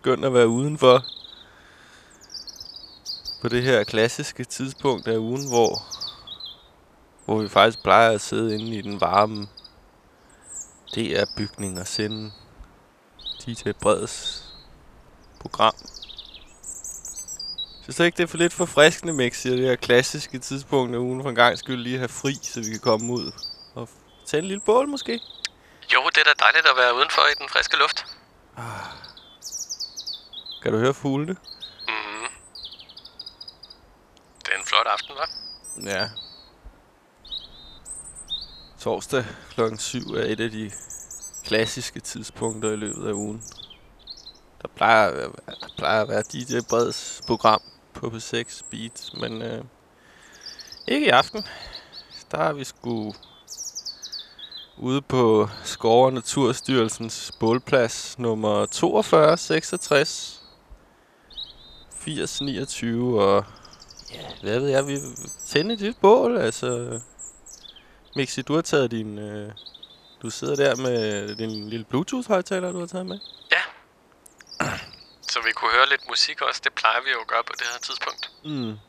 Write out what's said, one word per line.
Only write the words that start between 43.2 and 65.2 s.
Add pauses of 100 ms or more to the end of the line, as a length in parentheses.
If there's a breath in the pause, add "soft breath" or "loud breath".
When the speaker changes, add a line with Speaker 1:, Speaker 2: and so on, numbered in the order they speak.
Speaker 1:
Der
plejer
at
være, (160)
der (100)
plejer
at
være
D (160)
J (140)
Breds
program (340)
på
P
seks
Beat, (100)
men,
øh, (1200 loud breath)
ikke
i
aften. (840 loud breath)
Der
er
vi
sgu (1600 loud breath)
ude
på (160)
Skov-
og
Naturstyrelsens
bålplads
nummer
toogfyrre
seksogtres, (1600)
firs
niogtyve,
og... (680 loud breath)
Ja, (160)
hvad
ved
jeg,
vi (480)